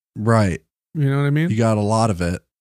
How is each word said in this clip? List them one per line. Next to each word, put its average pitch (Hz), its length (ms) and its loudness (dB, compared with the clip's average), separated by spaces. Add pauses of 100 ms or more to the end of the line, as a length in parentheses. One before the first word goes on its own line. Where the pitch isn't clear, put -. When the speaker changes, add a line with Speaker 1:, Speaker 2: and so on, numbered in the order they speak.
(160)
Speaker 1:
Right. 107 440 2 (340)
Speaker 2:
You 143 160 0
know 139 80 -2
what 143 80 -2
I 143 40 0
mean? 160 200 0
Speaker 1:
You 110 60 -2
got 113 220 2
a 104 40 -2
lot 113 280 0
of 90 100 -4
it, 87 220 -4 (180)